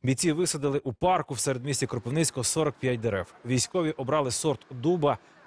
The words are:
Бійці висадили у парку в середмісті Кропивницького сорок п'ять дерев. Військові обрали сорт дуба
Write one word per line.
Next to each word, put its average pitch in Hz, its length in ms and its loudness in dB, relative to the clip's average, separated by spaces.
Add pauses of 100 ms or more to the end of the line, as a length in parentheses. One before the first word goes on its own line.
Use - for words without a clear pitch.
Бійці 131 280 2
висадили 147 520 0
у 131 100 -4
парку 170 400 0
в 117 60 -6
середмісті 131 480 -2
Кропивницького 131 560 -2
сорок 151 360 0
п'ять 123 200 0
дерев. 101 340 -2 (120)
Військові 143 460 0
обрали 135 400 0
сорт 139 400 -2
дуба 143 460 2 (300)